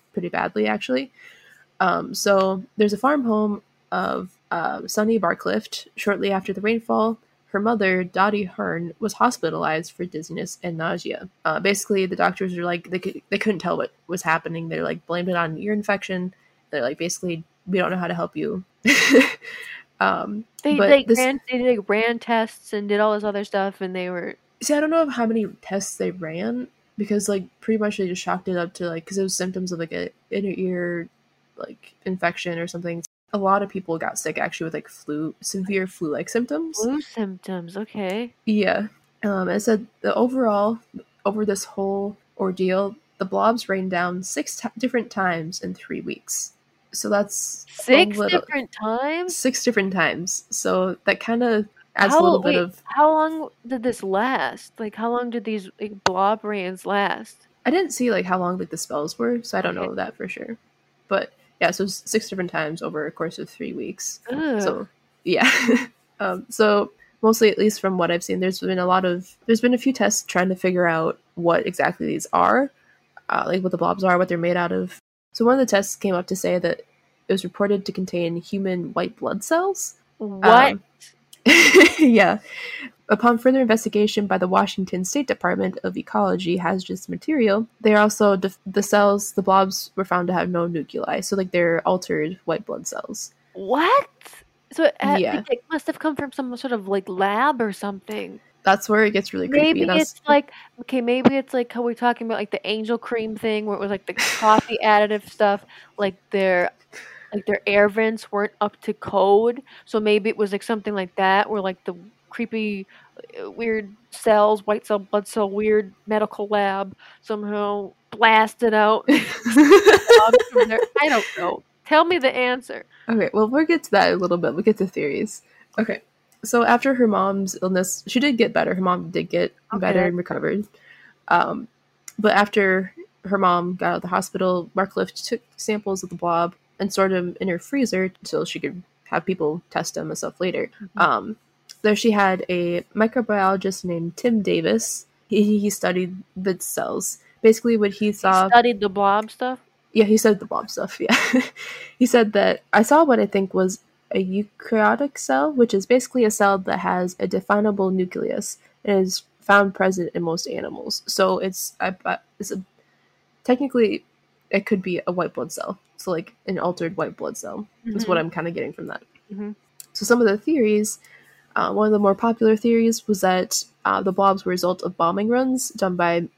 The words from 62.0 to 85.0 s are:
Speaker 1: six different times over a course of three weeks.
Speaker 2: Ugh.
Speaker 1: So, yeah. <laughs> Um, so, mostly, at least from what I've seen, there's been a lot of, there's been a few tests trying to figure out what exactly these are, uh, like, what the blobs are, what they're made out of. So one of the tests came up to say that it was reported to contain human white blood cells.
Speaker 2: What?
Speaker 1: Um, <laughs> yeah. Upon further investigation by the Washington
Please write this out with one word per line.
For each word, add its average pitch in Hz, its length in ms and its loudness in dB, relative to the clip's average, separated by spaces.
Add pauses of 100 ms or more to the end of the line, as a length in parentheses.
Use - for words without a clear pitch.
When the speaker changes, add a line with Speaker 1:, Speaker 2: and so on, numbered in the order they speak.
Speaker 1:
six - 240 -2
different 185 220 -6
times 160 320 -6
over 151 240 -6
a 147 40 -8
course 165 280 -8
of 151 100 -10
three - 240 -10
weeks. - 480 -10 (100)
Speaker 2:
Ugh. 277 300 -2
Speaker 1:
So, 190 280 -4 (360)
yeah. 185 260 2 (180)
<laughs> 233 180 2 (340)
Um, 190 300 -6
so, 208 420 2 (280)
mostly, 220 300 4
at - 80 -2
least 214 220 2
from 190 180 0
what 170 140 0
I've 175 100 -2
seen, 185 160 -4
there's 185 220 -2
been 185 180 -2
a 180 80 0
lot 185 180 4
of, 180 300 -4 (120)
there's 226 160 4
been 247 120 4
a 247 40 0
few 262 140 0
tests 208 300 0
trying 185 280 0
to 190 40 0
figure 180 320 0
out 165 320 0 (160)
what 170 320 2
exactly 175 400 -2
these 151 260 -6
are, 240 380 4 (580)
uh, - 180 -2
like, 180 180 -2
what 185 80 -2
the 175 60 -4
blobs 175 260 -2
are, 180 140 4
what 180 100 2
they're 175 100 -2
made 175 200 0
out 175 120 -2
of. 185 280 -4 (340)
So - 140 -2
one 247 80 6
of 269 40 2
the 262 80 4
tests 202 300 0
came 196 180 -2
up 180 140 -2
to 190 80 -4
say 180 240 0
that 170 200 -2 (460)
it - 60 0
was 190 100 -2
reported 202 440 -2
to 196 60 -8
contain 175 440 -4
human 180 560 -6
white - 240 -4
blood - 260 -6
cells. 370 520 -2 (240)
Speaker 2:
What? 214 560 6
Speaker 1:
Um, 196 80 -12 (640)
<laughs> - 540 8
yeah. 214 400 6 (720)
Upon 233 300 4
further 262 220 4
investigation 214 640 2
by 190 120 0
the 180 100 0
Washington 190 560 0